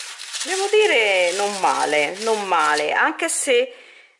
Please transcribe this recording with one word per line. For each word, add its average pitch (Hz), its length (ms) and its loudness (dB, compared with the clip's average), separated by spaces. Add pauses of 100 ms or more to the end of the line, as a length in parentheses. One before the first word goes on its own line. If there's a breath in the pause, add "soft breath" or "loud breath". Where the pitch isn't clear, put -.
(440)
devo 381 240 -2
dire 226 640 4
non 202 280 -2
male, 147 600 0
non 214 280 -2
male, 151 460 2
anche 311 360 0
se, 254 460 0 (440 loud breath)